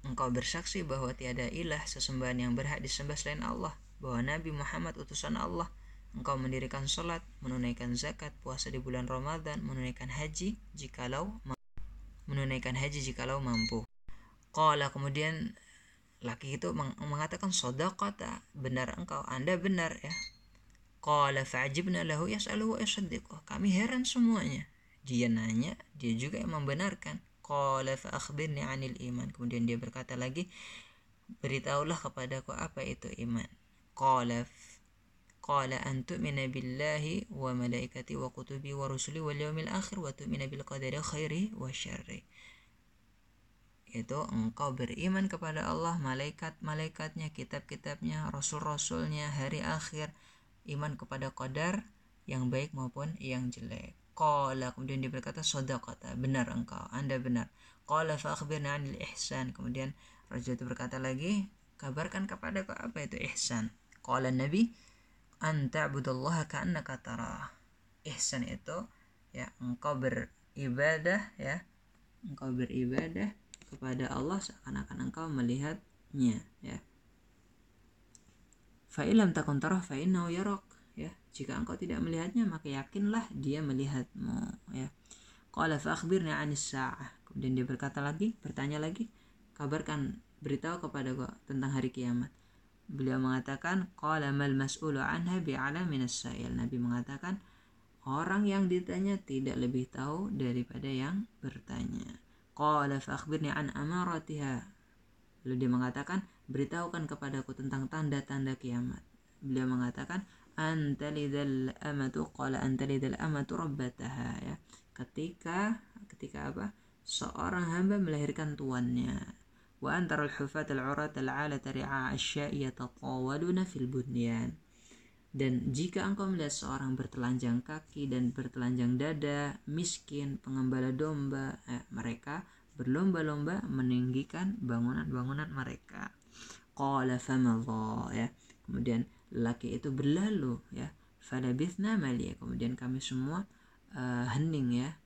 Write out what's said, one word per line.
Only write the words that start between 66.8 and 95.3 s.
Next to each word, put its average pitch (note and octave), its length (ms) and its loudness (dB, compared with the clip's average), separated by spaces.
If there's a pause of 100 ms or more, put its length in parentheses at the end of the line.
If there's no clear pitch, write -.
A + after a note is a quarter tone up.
tarah." - 560 -6 (480)
Ihsan B2+ 400 -2
itu, F3+ 400 -6 (480)
ya, B2 240 -8
engkau B2+ 400 -2
beribadah, C#3 1400 0
ya, C#3 320 -4 (560)
engkau C3+ 320 -4
beribadah C#3 800 0 (320)
kepada C3 480 -4
Allah E3 240 0
seakan-akan C3+ 720 -6
engkau D#3+ 160 -6
melihatnya, C3 1120 0 (240)
ya. B2+ 160 -8 (2000)
"Fa - 160 -4
illam G3 320 8
takun D3 240 4
tarah F3+ 240 2
fa C3+ 160 -4
innahu F3 320 4
yarak." G3 320 0 (320)
Ya, E3+ 160 -6 (240)
jika - 240 -4
engkau - 160 -2
tidak E3+ 240 -2
melihatnya, E3+ 480 2
maka D#3+ 240 -2
yakinlah G3+ 560 0
dia C#3 320 0
melihatmu, C#3 960 0 (160)
ya. C3 160 -4 (640)
Qala D#3+ 240 2
fa D3 240 0
akhbirni E3+ 320 2
'anis D3 400 0
sa'ah. C3 560 -4
Kemudian C3 320 2
dia B2+ 80 2
berkata C3+ 320 -2
lagi, D#3+ 400 0
bertanya D3 400 -2
lagi, E3+ 320 -2 (400)
"Kabarkan, D3 720 -2 (160)
beritahu D#3+ 480 -2
kepadaku C3 400 -2 (240)
tentang C3+ 240 2
hari B2+ 160 2
kiamat." B2 400 0 (560)
Beliau C3 320 0
mengatakan, C3+ 800 0
"Qala D3+ 320 2
mal C#3 240 4
mas'ulu C3+ 480 2
anha E3+ 400 0